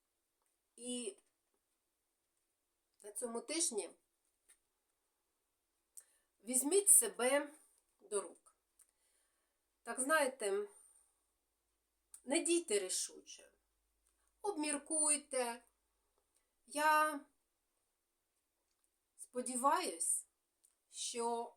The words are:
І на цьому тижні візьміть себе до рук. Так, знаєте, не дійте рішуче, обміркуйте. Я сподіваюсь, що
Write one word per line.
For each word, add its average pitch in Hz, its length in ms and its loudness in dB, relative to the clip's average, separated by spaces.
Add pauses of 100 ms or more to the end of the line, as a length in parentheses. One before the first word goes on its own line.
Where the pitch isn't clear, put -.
(760)
І 240 400 -8 (1900)
на 208 100 -16
цьому 233 280 -8
тижні 226 500 -4 (2500)
візьміть 269 480 2
себе 262 640 4 (480)
до 202 200 -6
рук. - 340 -14 (1300)
Так, 233 180 -6
знаєте, 254 680 0 (1600)
не 294 160 0
дійте 330 380 0
рішуче, - 720 -6 (920)
обміркуйте. 294 1200 -2 (1040)
Я 302 540 4 (2000)
сподіваюсь, 277 1080 -2 (640)
що 233 680 -6